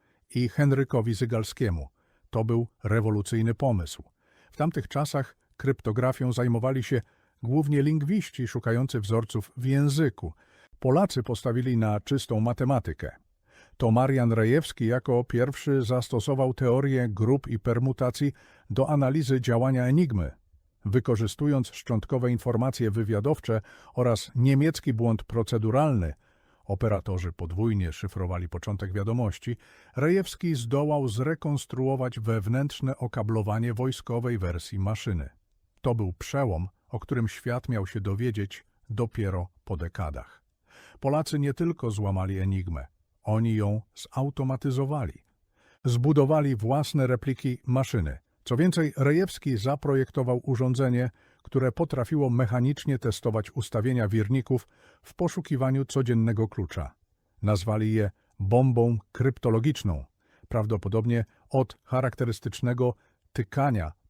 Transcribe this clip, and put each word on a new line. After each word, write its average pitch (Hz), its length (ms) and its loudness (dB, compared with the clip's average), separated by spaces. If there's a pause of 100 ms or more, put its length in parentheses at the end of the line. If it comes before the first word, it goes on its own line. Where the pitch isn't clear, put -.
(300)
i 123 200 0
Henrykowi 135 640 2
Zygalskiemu. 110 760 -2 (420)
To 110 140 0
był 117 240 0 (160)
rewolucyjny 110 720 2
pomysł. 107 500 -2 (480)
W - 60 -14
tamtych 147 300 -2
czasach 139 480 -4 (220)
kryptografią 127 760 0
zajmowali 123 520 0
się 123 180 0 (420)
głównie 143 380 2
lingwiści 151 640 0
szukający 120 520 0
wzorców 110 580 -2
w 123 80 -4
języku. 139 680 2 (460)
Polacy 135 440 2
postawili 123 540 0
na 107 220 2
czystą 120 400 -2
matematykę. 117 720 0 (680)
To 117 140 4
Marian 123 420 4
Rejewski 113 520 2
jako 123 380 2
pierwszy 135 580 0
zastosował 127 720 0
teorię 131 560 2
grup 113 380 0
i 117 120 -2
permutacji 127 720 0 (360)
do 127 200 2
analizy 135 520 2
działania 123 440 2
Enigmy. 123 460 2 (540)
Wykorzystując 120 800 0
szczątkowe 123 640 -2
informacje 120 600 0
wywiadowcze 110 680 0 (320)
oraz 120 420 0
niemiecki 135 580 4
błąd 113 300 0
proceduralny, 113 920 0 (520)
operatorzy 95 680 -2
podwójnie 90 600 -2
szyfrowali 90 560 -6
początek 95 440 -6
wiadomości, 113 640 -2 (380)
Rejewski 175 600 0
zdołał 139 520 0
zrekonstruować 131 1120 -2
wewnętrzne 117 800 -2
okablowanie 113 760 -2
wojskowej 120 640 -4
wersji 90 420 -4
maszyny. 95 500 -2 (520)
To 123 140 0
był 98 180 -2
przełom, 95 560 -2 (200)
o 117 100 -6
którym 117 280 -2
świat - 420 -6
miał 101 180 -2
się 104 140 -8
dowiedzieć 101 640 -4 (240)
dopiero 104 580 -4 (160)
po 92 140 -6
dekadach. 76 640 -8 (560)
Polacy 147 400 0
nie 143 140 0
tylko 165 380 -2
złamali 98 480 -2
Enigmę, 90 480 -2 (360)
oni 110 320 2
ją 107 260 0 (140)
zautomatyzowali. 135 1300 -4 (640)
Zbudowali 139 680 4
własne 131 520 2
repliki 127 580 -2
maszyny. 117 520 0 (260)
Co 120 140 -2
więcej, 165 400 2
Rejewski 143 600 0
zaprojektował 131 880 0
urządzenie, 127 640 2 (340)
które 131 280 0
potrafiło 143 580 0
mechanicznie 127 720 0
testować 110 520 -2
ustawienia 117 560 0
wirników 113 600 0 (360)
w - 100 -20
poszukiwaniu 135 720 -2
codziennego 113 640 2
klucza. 87 440 -6 (500)
Nazwali 107 520 0
je 104 180 2 (280)
bombą 117 580 4 (140)
kryptologiczną, 113 920 0 (420)
prawdopodobnie 110 800 0 (240)
od 131 340 0
charakterystycznego 123 1120 -2 (380)
tykania 110 580 -2 (180)